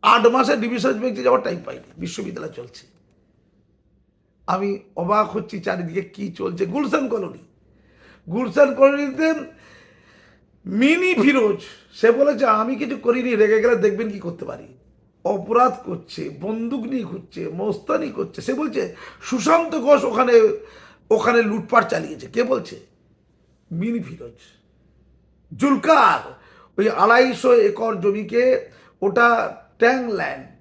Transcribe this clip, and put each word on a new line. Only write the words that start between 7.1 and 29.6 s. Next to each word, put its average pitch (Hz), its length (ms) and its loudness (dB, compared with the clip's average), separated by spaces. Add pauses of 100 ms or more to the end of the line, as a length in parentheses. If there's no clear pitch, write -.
গুলশান 247 440 2
কলোনিতে 285 600 2 (1300)
মিনি 302 480 2
ফিরোজ, 226 480 4 (320)
সে 233 180 4
বলেছে, 269 340 2
"আমি 226 300 2
কিছু 247 220 -6
করিনি, 240 380 0
রেগে 214 260 4
গেলে 233 140 4
দেখবেন 202 360 -2
কি 202 80 -12
করতে 170 260 -12
পারি।" - 220 -14 (580)
অপরাধ 208 480 2 (120)
করছে, - 440 -10 (120)
বন্দুক 226 440 -6
নিয়ে 262 180 -6
ঘুরছে, 170 520 -12
মস্তানি 262 540 -4
করছে। - 320 -10
সে 247 120 -4
বলছে, 269 420 -6 (260)
"সুশান্ত 320 540 0
ঘোষ 277 280 4
ওখানে, 233 540 4 (540)
ওখানে 233 300 2
লুটপাট 208 480 0
চালিয়েছে।" 151 380 -6
কে 233 160 -2
বলছে? 247 360 -4 (920)
মিনি 214 280 -4
ফিরোজ। 120 320 -14 (1200)
জুলকার 277 800 2 (440)
ওই 208 120 2
আড়াইশো 247 640 4
একর 220 420 2
জমিকে, 214 760 0 (300)
ওটা 233 540 2 (240)